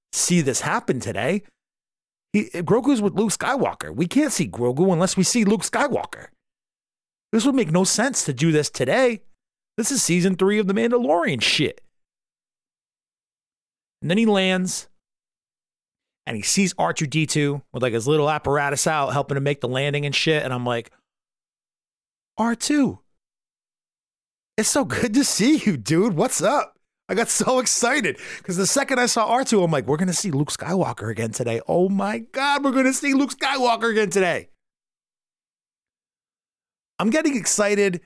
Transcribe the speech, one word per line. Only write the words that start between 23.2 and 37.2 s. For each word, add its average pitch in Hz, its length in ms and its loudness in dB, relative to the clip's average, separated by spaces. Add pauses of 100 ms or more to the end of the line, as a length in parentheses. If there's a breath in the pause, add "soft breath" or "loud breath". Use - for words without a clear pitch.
it's 220 120 0
so 277 160 2
good 208 300 -2
to 277 80 6
see 262 340 4
you, 196 180 2
dude. 165 380 2
What's 208 260 0
up?" 226 380 0 (320)
I 190 60 -4
got 220 120 0
so - 320 0
excited 240 580 0 (260 loud breath)
'cause 185 120 -6
the 190 100 0
second 269 340 0
I 247 80 2
saw 233 200 0
R 254 160 2
two, 220 200 2
I'm 165 80 2
like, 131 160 0
"We're 147 100 0
gonna 185 160 0
see 180 180 -4
Luke 143 200 0
Skywalker 135 580 -4
again 110 220 -4
today. 117 360 -4
Oh 175 220 2
my 202 300 -2
God, 277 440 -2
we're 277 80 2
gonna 262 220 2
see 277 200 -2
Luke 269 200 0
Skywalker 240 580 0
again 208 180 2
today." 165 400 0 (2500)
I'm 202 100 0
getting 302 260 2